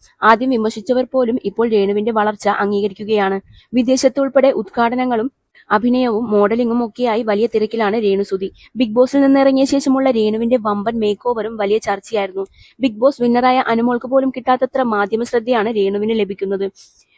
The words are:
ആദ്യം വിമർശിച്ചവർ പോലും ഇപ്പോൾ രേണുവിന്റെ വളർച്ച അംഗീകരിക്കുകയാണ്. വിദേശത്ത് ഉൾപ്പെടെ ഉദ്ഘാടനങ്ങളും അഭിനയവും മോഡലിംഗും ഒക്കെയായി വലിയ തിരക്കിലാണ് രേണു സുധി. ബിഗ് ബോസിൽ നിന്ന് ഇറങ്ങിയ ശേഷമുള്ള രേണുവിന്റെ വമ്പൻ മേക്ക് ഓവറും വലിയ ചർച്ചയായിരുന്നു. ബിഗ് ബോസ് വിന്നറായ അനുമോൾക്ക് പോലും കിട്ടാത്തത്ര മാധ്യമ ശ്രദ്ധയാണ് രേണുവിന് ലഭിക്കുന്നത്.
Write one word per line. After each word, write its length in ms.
ആദ്യം 280
വിമർശിച്ചവർ 540
പോലും 400
ഇപ്പോൾ 240
രേണുവിന്റെ 440
വളർച്ച 360
അംഗീകരിക്കുകയാണ്. 880
വിദേശത്ത് 460
ഉൾപ്പെടെ 300
ഉദ്ഘാടനങ്ങളും 760
അഭിനയവും 600
മോഡലിംഗും 540
ഒക്കെയായി 380
വലിയ 240
തിരക്കിലാണ് 560
രേണു 200
സുധി. 260
ബിഗ് 160
ബോസിൽ 280
നിന്ന് 200
ഇറങ്ങിയ 240
ശേഷമുള്ള 460
രേണുവിന്റെ 460
വമ്പൻ 420
മേക്ക് 300
ഓവറും 280
വലിയ 220
ചർച്ചയായിരുന്നു. 680
ബിഗ് 180
ബോസ് 240
വിന്നറായ 440
അനുമോൾക്ക് 400
പോലും 240
കിട്ടാത്തത്ര 520
മാധ്യമ 400
ശ്രദ്ധയാണ് 540
രേണുവിന് 420
ലഭിക്കുന്നത്. 480